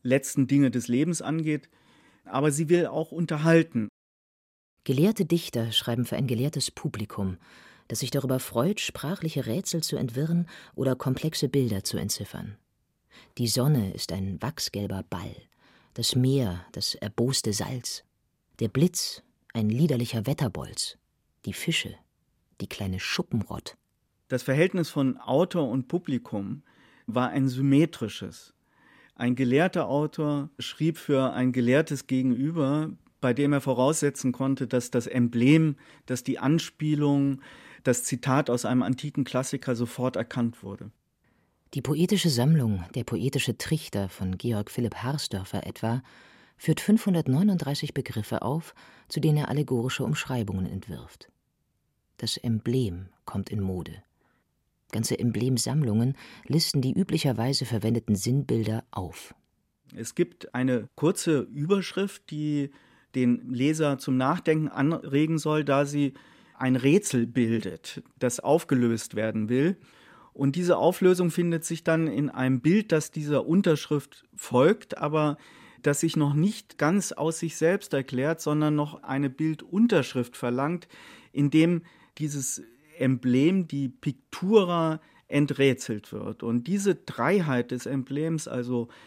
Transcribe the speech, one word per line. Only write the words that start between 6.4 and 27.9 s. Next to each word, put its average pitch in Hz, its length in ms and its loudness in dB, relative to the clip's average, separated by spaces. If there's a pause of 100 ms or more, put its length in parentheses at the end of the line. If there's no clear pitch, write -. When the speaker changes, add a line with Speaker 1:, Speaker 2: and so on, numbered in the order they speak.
Speaker 2:
Publikum, 98 640 -6 (500)
das 110 140 -6
sich 120 100 -4
darüber 131 300 0
freut, 156 400 0
sprachliche 156 640 -6
Rätsel 160 360 -4
zu - 140 -4
entwirren 156 520 -2 (260)
oder 131 220 0
komplexe 131 520 -2
Bilder 117 360 0
zu - 120 -6
entziffern. - 600 -6 (840)
Die 120 100 0
Sonne 123 440 2
ist - 200 -10
ein 95 300 -6
wachsgelber 101 680 -6
Ball, - 280 -10 (580)
das - 220 -2
Meer 127 560 2
das - 240 -6
erboste 117 560 -2
Salz, - 520 -8 (540)
der 117 100 -2
Blitz - 540 0 (300)
ein 107 160 0
liederlicher 120 580 0
Wetterbolz, - 720 -4 (460)
die 202 80 -4
Fische - 420 -4 (640)
die 101 80 -8
kleine 95 300 -6
Schuppenrott. - 800 -6 (520)
Speaker 1:
Das 127 160 -4
Verhältnis 160 440 2
von 135 300 -2
Autor 151 500 0
und 127 200 -4
Publikum 123 760 -6 (460)
war 120 220 0
ein 135 180 0
symmetrisches. 135 1080 0 (600)